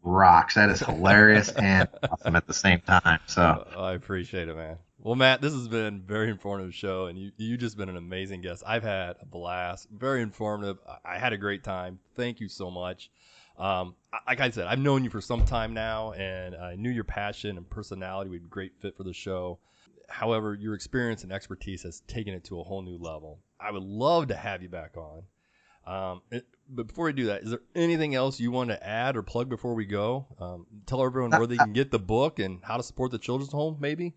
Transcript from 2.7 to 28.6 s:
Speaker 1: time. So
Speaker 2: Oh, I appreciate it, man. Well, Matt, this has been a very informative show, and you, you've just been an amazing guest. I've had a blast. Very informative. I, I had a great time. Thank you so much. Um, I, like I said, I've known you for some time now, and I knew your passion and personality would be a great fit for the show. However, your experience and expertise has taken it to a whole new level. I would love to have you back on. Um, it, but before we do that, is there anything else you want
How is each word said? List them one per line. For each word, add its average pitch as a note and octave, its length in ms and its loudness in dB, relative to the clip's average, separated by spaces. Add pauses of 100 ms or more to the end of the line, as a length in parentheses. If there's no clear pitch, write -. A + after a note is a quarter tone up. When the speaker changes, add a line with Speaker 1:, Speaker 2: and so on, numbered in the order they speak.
Speaker 1:
time. E2+ 460 6
So E2+ 480 4
Speaker 2:
Oh, F#2+ 80 -6
I F#2 100 -2
appreciate F2+ 560 -6
it, D#2+ 60 -10
man. D#2+ 220 -12 (200)
Well, A2+ 160 -4
Matt, C3 300 6
this D3+ 100 0
has B2 140 -6
been A2 360 -2
a F#2 80 -18
very A2 200 0
informative G2 420 -6
show, F#2 320 -4
and F2 140 -12
you, G2 180 -12
you've A#2 220 -4
just A2 180 -6
been F#2+ 120 -6
an F2+ 80 -8
amazing F#2 440 -8
guest. F2 240 -10
I've A2 160 -2
had F#2+ 400 -4
a - 60 -20
blast. F2 680 -8
Very B2+ 280 -2
informative. G#2 560 -6 (260)
I, F2 80 -8
I F2 60 -6
had A#2+ 120 0
a G#2 60 -4
great G2+ 260 -4
time. F#2 360 -8 (160)
Thank A#2+ 240 -6
you G2+ 100 -10
so F#2 220 -10
much. F2+ 400 -10 (480)
Um, F#2 340 -2 (180)
I, A2+ 60 -8 (120)
like B2+ 100 0
I B2+ 100 2
said, G#2+ 160 -4
I've A#2+ 140 -2
known C3+ 240 2
you A#2 80 -4
for G#2 100 -8
some A#2 240 2
time A2+ 300 -2
now, A2 380 -4
and F#2 420 -8
I F2 200 -10
knew A2 140 -4
your A#2 140 -2
passion G2+ 540 -6
and F2 120 -16
personality F#2+ 640 -8
would F2 100 -10
be E2+ 60 -20
a - 20 -20
great F#2+ 220 -10 (100)
fit G2 160 -10
for F#2+ 60 -12
the F#2 100 -8
show. F2+ 460 -6 (500)
However, A2 440 -2
your G#2 200 -8
experience A#2 520 -4
and F#2 80 -10
expertise F#2+ 500 -10
has F2 240 -14
taken G2+ 260 -8
it F2+ 120 -12
to F2 160 -10
a - 20 -10
whole G2 180 -10
new F2+ 160 -12
level. D#2 420 -14 (200)
I G#2 120 -8
would F#2+ 120 -8
love C3 460 0
to F2 80 -4
have G2 260 -8
you F2+ 60 -16
back E2 260 -14
on. D#2+ 280 -16 (600)
Um, F#2 360 -8 (100)
it, A#2+ 140 -10 (240)
but A#2+ 180 -8
before E3 200 -4
we D3+ 40 2
do C3 140 -2
that, G2+ 180 -2
is A2 60 -8
there A#2+ 100 -4 (160)
anything D#3+ 400 2
else C3 240 0
you A#2 100 0
want B2 200 -2